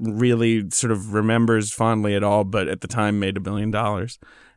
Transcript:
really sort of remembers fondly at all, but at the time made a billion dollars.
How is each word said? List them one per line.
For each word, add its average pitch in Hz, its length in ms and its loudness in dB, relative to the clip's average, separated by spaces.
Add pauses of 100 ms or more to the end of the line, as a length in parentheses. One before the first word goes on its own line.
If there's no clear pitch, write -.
really 113 680 2
sort - 220 0
of 104 220 -4
remembers 110 580 2
fondly 107 440 0
at 101 80 0
all, 104 200 4
but 95 240 -2
at 85 140 -6
the - 80 -8
time 104 280 0
made 98 200 -2
a - 20 -4
billion 101 320 -4
dollars. 104 480 -4 (380)